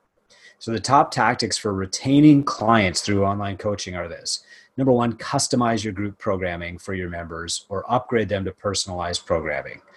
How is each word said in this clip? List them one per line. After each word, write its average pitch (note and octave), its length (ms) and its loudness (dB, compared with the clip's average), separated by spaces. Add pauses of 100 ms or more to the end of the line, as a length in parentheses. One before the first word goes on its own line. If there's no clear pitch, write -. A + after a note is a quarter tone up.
(600)
So A#2 120 -8
the A2 100 -2
top D3 300 4
tactics A2 460 0
for G#2 160 -4
retaining C#3 720 6
clients G#2+ 580 2
through G2+ 220 2
online G2+ 320 -2
coaching G2 400 -6
are E2+ 140 -8
this. - 340 -8 (340)
Number C3+ 140 4
one, A#2+ 220 4
customize A#2 720 0
your G#2+ 80 -4
group G2+ 240 -6
programming F2 600 -4
for G2 160 -8
your F#2 140 -4
members E2+ 640 -8
or F#2+ 200 -6
upgrade A#2 380 0
them G2 160 -2
to F#2 80 -4
personalized F2+ 720 -6
programming. D#2 560 -4 (160)